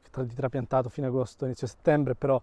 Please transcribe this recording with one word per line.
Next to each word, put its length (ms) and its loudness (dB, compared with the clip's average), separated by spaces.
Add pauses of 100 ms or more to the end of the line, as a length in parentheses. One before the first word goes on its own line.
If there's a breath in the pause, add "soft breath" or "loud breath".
tra, 140 -4
di 100 -8
trapiantato 560 -2
fine 180 -6
agosto, 380 -2
inizio 220 -6
settembre, 480 2
però 280 2